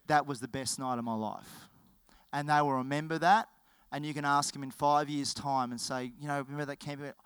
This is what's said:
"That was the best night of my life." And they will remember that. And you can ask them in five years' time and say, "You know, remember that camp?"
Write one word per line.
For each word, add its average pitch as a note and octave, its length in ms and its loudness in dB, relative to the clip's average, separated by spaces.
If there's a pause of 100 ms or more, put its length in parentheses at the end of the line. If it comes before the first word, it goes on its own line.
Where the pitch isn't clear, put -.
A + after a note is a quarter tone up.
"That D3 220 4
was C3+ 120 -4
the B2+ 80 -6
best C3 320 -4
night B2+ 200 -2
of A#2 40 -4
my A#2 120 -2
life." - 520 -6 (640)
And D3 160 -4
they D3 140 6
will C#3 140 4
remember D3 420 -2
that. E3+ 320 4 (420)
And C#3+ 140 -4
you D3+ 80 -4
can D3 100 -4
ask C#3+ 300 2
them C#3+ 100 -10
in C3+ 80 -8
five D3 380 2
years' C#3+ 240 -2
time C3 380 -2
and A#2+ 100 -6
say, B2+ 360 -4
"You C#3+ 100 -10
know, C#3+ 120 -2
remember C#3+ 260 -6
that C#3 140 -8
camp?" C#3+ 220 -8 (240)